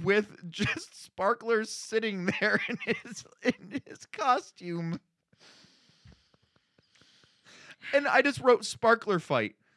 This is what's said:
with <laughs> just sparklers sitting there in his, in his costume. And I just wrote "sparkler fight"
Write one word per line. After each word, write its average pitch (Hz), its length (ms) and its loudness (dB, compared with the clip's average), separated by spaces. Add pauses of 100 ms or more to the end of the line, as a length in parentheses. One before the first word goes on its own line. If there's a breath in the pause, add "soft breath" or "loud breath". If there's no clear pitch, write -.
with 202 260 2 (140)
<laughs> 170 80 -14
just - 540 -6
sparklers 220 680 -2
sitting 202 680 -4
there 208 300 2
in 247 160 -4
his, - 400 -6 (180)
in 226 420 -4
his - 280 -18
costume. 175 880 -4 (3000 loud breath)
And 285 140 4
I 254 140 6
just 285 200 2
wrote 247 240 6
"sparkler 220 540 2
fight" 120 360 0 (220)